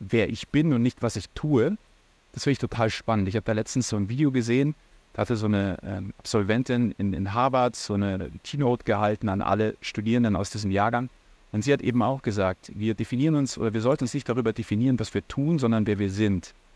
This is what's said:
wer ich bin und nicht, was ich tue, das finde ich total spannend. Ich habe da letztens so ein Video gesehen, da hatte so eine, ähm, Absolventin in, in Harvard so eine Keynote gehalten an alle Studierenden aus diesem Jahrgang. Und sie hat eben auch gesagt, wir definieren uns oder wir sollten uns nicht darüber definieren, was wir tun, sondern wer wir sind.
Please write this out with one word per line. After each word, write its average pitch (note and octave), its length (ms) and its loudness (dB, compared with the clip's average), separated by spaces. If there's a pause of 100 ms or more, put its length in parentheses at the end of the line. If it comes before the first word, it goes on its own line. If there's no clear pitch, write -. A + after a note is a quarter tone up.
wer G2+ 280 2
ich - 200 -8
bin D#3 240 4
und A#2 100 2
nicht, B2 200 0
was A#2 120 -2
ich - 160 -8
tue, D3+ 480 2 (540)
das - 100 -12
finde C#3+ 100 2
ich B2+ 60 0
total A2+ 320 0
spannend. G#2 380 0
Ich G2 80 -2
habe G#2+ 80 -2
da A2+ 80 0
letztens A2 360 -2
so A2 80 -2
ein G2+ 120 -2
Video C3+ 240 0
gesehen, C3 420 2 (380)
da G#2+ 100 -4
hatte A#2 140 0
so G#2+ 100 -2
eine, G2 380 2
ähm, G2 340 -8
Absolventin A#2 800 0
in, G2+ 140 0
in F#2+ 200 -4
Harvard B2+ 440 2
so - 180 -6
eine G2 360 -2 (120)
Keynote C3 400 0
gehalten G#2+ 460 0
an G2 120 0
alle G#2+ 400 0
Studierenden A2+ 540 0
aus G2 160 -2
diesem G#2 220 -4
Jahrgang. A#2 380 0 (420)
Und G#2+ 100 -2
sie C#3 100 2
hat C#3 100 2
eben A#2+ 200 2
auch C3 200 0
gesagt, G2 520 -2
wir G#2+ 200 -2
definieren C3 420 0
uns C#3 200 0
oder A2+ 160 -2
wir A2+ 80 -2
sollten B2+ 220 2
uns A#2+ 120 -2
nicht C#3+ 140 -4
darüber A#2 240 0
definieren, A#2 460 0
was - 160 -6
wir G2+ 140 -2
tun, D3 320 0
sondern A2+ 260 2
wer G2+ 140 0
wir G2+ 100 0
sind. G2+ 420 0 (240)